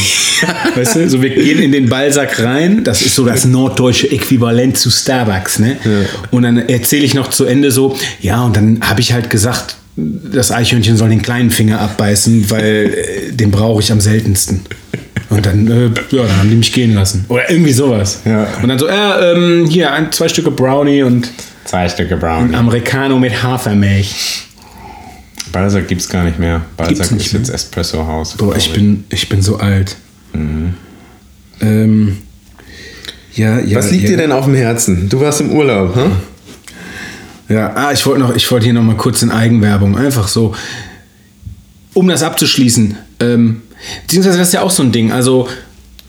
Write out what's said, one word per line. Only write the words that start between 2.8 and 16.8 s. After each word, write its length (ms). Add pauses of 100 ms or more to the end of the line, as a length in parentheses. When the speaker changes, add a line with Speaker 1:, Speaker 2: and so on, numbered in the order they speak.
Speaker 2:
das 180
ist 120
so 100
das 220
norddeutsche 640
Äquivalent 680
zu 120
Starbucks, 680
ne? 260
Speaker 1:
Ja. 60 (400)
Speaker 2:
Und 140
dann 140
erzähle 460
ich 100
noch 160
zu 160
Ende 260
so, 260 (220)
ja, 240
und 120
dann 260
hab 180
ich 120
halt 180
gesagt, 460 (200)
das 560
Eichhörnchen 440
soll 120
den 140
kleinen 280
Finger 300
abbeißen, 720
weil, 440
äh, 380
den 180
brauche 320
ich 80
am 100
seltensten. 600 (680)
Und 160
dann, 220
äh, 200 (260)
ja, 100
dann 140
haben 140
die 40
mich 180
gehen 220